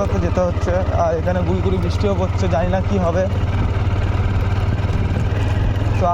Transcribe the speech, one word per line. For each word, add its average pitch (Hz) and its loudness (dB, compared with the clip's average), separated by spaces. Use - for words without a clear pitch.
করতে 196 0
যেতে 170 0
হচ্ছে। 175 -2
আর 160 0
এখানে 180 0
গুড়ি 180 0
গুড়ি 190 0
বৃষ্টিও 202 0
পড়ছে, 185 0
জানি 175 0
না 190 2
কি 202 0
হবে। 180 0
তো - 2